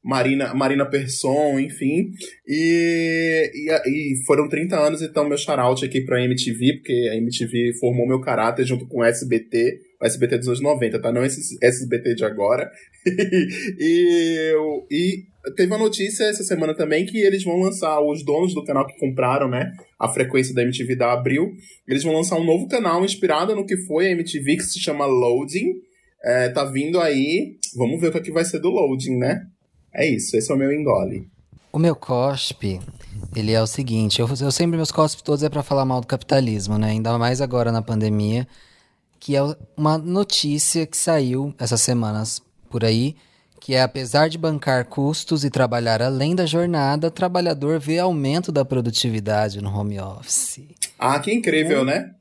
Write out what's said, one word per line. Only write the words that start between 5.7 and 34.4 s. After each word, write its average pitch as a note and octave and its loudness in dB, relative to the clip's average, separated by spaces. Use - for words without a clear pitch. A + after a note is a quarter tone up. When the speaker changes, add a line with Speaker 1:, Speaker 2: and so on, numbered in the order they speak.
Speaker 1:
aqui C3 -2
pra B2+ 0
M B2 2
T A#2+ -2
V, B2 2
porque A#2+ 0
a A2 -2
M A#2 -2
T A#2+ -4
V A#2+ 0
formou B2 2
meu C3 2
caráter A#2+ 0
junto B2 -2
com A#2+ -6
o A#2+ 2
S A#2 2
B A2+ 2
T, A#2+ 0
o - -4
S C3 2
B B2 2
T C3 0
dos B2+ -2
anos B2 -2
noventa, C3 0
tá? A#2 -2
Não B2 0
esse - -6
S B2+ 2
B A#2+ 0
T A#2+ 0
de A2 -4
agora. G#2+ 0
<laughs> F#3 -2
E, E3 2
eu, D3+ -2
e F3+ -2
teve F3+ 2
uma G#3+ 0
notícia G#3+ 0
essa G#3 0
semana D#3+ -2
também D#3+ 0
que A3+ -4
eles G3 4
vão F3+ 0
lançar, E3+ 0
os D3 0
donos D#3 2
do D3 -4
canal C3+ 0
que - -18
compraram, C3+ 0
né, B2 -4
a A#2 -2
frequência C3 0
da B2 2
M B2 2
T B2+ -6
V B2+ -2
da A#2+ 2
Abril, C3 0
eles C#3 0
vão D#3+ 0
lançar E3+ 0
um E3 0
novo E3 2
canal F#3 0
inspirado F#3 0
no G3 -4
que F#3+ -2
foi E3+ 2
a - 2
M E3+ 0
T D#3+ -6
V, C#3 2
que F3+ -4
se - -6
chama C#3+ -2
Loading. C3+ 2
É, B2 2
tá C#3 0
vindo D3 0
aí, D#3 0
vamos B2+ 0
ver E3 2
o D#3 0
que E3+ -2
é - 0
que E3 -10
vai E3 0
ser - -4
do E3 0
Loading, C3 0
né? B2+ 0
É D#3 2
isso, A#2 -2
esse A2 0
é C#3+ 2
o - 2
meu C#3 2
engole. G#2+ 0
Speaker 2:
O D3 -2
meu E3 4
cospe, B2 -2
ele A2 0
é A2+ 4
o A2+ 2
seguinte, A2+ 0
eu, A#2 0